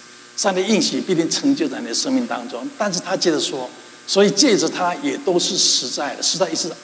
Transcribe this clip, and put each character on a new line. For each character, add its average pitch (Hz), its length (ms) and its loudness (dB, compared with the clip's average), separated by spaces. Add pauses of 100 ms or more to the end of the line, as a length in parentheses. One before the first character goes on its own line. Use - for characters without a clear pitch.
(360)
上 202 160 0
帝 185 140 0
应 220 160 4
许 - 180 -2
必 185 140 0
定 160 160 0
成 139 240 2
就 147 140 0
在 123 120 -6
你 120 60 -8
的 113 80 -6
生 131 180 -2
命 123 140 2
当 120 220 -6
中。 123 280 -8
但 208 160 -2
是 175 60 -2
他 185 180 -4
接 170 140 2
着 151 80 2
说， 127 320 -4 (360)
所 196 180 4
以 202 60 6
借 202 280 4
着 156 100 2
他 175 280 -2
也 139 220 -2
都 175 200 2
是 180 180 -2
实 - 320 2
在 139 280 -4
的， - 60 -10
实 - 140 0
在 170 140 0
意 160 40 -4
思 170 140 -4
是 156 160 -10